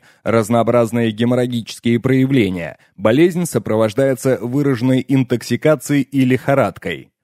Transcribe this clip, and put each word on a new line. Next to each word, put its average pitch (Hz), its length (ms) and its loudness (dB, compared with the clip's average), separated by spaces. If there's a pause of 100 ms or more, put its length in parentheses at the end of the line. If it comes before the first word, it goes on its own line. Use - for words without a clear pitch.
(240)
разнообразные 117 880 0
геморрагические 120 880 -2
проявления. 123 800 0 (180)
Болезнь 160 500 2
сопровождается 117 960 0
выраженной 131 640 0
интоксикацией 135 960 0
и 135 200 0
лихорадкой. 120 840 -2 (140)